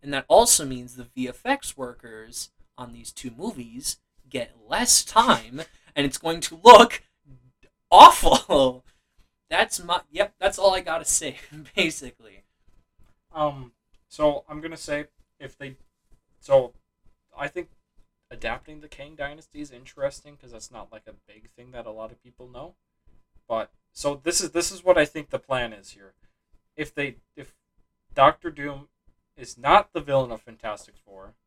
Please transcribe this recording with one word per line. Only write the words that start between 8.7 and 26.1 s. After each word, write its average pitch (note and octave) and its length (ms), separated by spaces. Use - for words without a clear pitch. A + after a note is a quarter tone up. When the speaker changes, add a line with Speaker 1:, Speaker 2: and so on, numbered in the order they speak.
Speaker 1:
That's F#3 320
my, F3 280
yep, F#3 280
that's G3 200
all F#3+ 160
I F#3 60
gotta E3 260
say, D3 300
<laughs> D3+ 180
basically. B2 720
Speaker 2:
Um, C#3+ 380
so D3 400
I'm D3+ 120
gonna D#3+ 160
say D3 300
if C3+ 160
they, C3+ 200
so C3+ 340
I C#3+ 120
think F3 200
adapting B2+ 500
the D3+ 80
Kang D3 260
Dynasty D3 480
is C#3+ 80
interesting C#3 680
'cause B2 160
that's A2 180
not, G#2+ 220
like, G#2+ 140
a G#2+ 80
big A2 300
thing B2 160
that A#2 140
a A2 40
lot A2 220
of A#2 100
people B2+ 260
know. B2+ 260
But, A2+ 220
so C#3+ 280
this E3+ 200
is, E3 80
this F3 200
is F#3+ 140
what F3+ 140
I D3+ 80
think D3+ 240
the B2+ 80
plan B2 340
is G2 200
here. G2 200